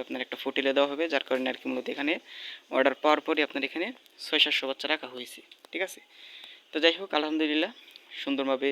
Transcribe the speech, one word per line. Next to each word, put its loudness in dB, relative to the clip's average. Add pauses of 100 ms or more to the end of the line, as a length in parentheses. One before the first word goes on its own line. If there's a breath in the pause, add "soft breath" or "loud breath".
আপনার -6
একটা -8
ফুটিলে 0
দেওয়া 6
হবে, -2 (100)
যার 2
কারণে 0
আর -4
কি -16
মূলত -4
এখানে -2 (600 loud breath)
অর্ডার 6
পাওয়ার 6
পরই 0
আপনার -4
এখানে -2 (380)
ছয় 2
সাতশো 2
বাচ্চা -4
রাখা -4
হয়েছে, -14 (320)
ঠিক -6
আছে। -16 (720 loud breath)
তো -4
যাই 6
হোক, -10
আলহামদুলিল্লাহ 0 (520 loud breath)
সুন্দরভাবে, 0